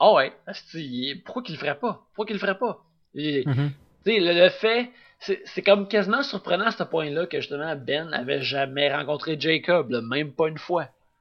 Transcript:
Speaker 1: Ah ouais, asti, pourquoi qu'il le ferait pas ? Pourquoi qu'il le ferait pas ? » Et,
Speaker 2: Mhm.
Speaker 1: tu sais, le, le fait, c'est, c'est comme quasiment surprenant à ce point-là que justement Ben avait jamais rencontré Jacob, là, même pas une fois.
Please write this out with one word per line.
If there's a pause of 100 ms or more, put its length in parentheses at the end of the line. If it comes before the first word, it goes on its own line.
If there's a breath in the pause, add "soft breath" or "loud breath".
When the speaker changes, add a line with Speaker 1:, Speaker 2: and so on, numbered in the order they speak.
Speaker 1:
Ah
ouais, (160)
asti,
pourquoi
qu'il
le
ferait
pas ?
Pourquoi
qu'il
le
ferait
pas ? » (300)
Et,
Speaker 2:
Mhm. (340)
Speaker 1:
tu
sais,
le,
le
fait, (300 soft breath)
c'est,
c'est
comme
quasiment
surprenant
à
ce
point-là
que
justement
Ben
avait
jamais
rencontré
Jacob,
là,
même
pas
une
fois. (320)